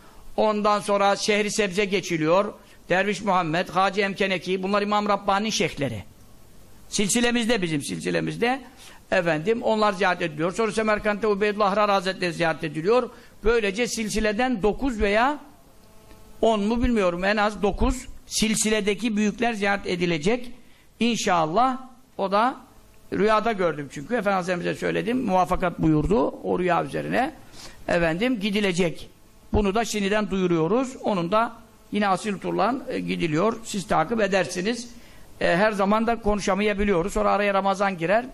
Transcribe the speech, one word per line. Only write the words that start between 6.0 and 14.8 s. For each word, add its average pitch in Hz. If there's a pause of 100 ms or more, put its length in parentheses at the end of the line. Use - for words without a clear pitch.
Silsilemizde, 233
bizim 156
silsilemizde. 170 (520)
Efendim, 180
onlar 214
ziyaret 180
ediliyor. 160
Sonra 220
Semerkant'ta 208
Ubeydullah 208
Ahrar 208
Hazretleri 185
ziyaret 160
ediliyor. 180 (340)
Böylece 220
silsileden 214
dokuz 214